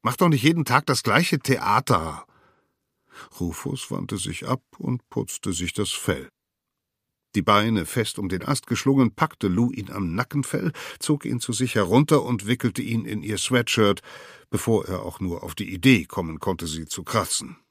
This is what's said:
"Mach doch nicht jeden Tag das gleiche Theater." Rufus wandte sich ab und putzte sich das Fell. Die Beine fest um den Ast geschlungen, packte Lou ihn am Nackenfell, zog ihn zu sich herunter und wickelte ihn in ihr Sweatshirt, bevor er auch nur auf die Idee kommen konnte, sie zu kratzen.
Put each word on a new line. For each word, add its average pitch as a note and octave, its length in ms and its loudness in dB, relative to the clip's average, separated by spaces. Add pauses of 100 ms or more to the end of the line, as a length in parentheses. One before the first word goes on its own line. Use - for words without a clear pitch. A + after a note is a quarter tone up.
"Mach D3 120 0
doch F3+ 140 6
nicht C3 140 4
jeden D#3+ 220 4
Tag B2+ 200 4
das - 180 0
gleiche C#3 360 4
Theater." G2+ 840 0 (1120)
Rufus F2+ 520 -6
wandte F2+ 260 -6
sich - 300 -8
ab B2 160 -4 (140)
und - 320 -6
putzte - 440 -6
sich F2 200 -6
das G#2 180 -4
Fell. - 380 -4 (1040)
Die G2 80 0
Beine G#2+ 420 4
fest - 320 -4
um G2+ 100 -4
den F#2 160 -4
Ast C#3+ 220 -4
geschlungen, C3+ 480 2
packte - 340 -2
Lou A#2+ 240 2
ihn G2 200 -10
am F2+ 240 -4
Nackenfell, C#3+ 560 -2 (260)
zog - 280 -2
ihn A#2 140 -4
zu A#2+ 140 -6
sich B2 220 -2
herunter B2 480 4
und G#2 240 -4
wickelte A#2+ 340 -2
ihn A2+ 240 -4
in G#2 160 -6
ihr G#2 160 -6
Sweatshirt, A2 640 2 (480)
bevor A2 380 0
er F#2 160 -6
auch - 160 -10
nur F2+ 240 -6
auf D#2+ 100 -10
die F#2+ 180 -8
Idee F#2+ 340 6
kommen E2 340 -6
konnte, F2 260 -4
sie D#2+ 220 -8
zu - 160 -10
kratzen. - 540 -4 (140)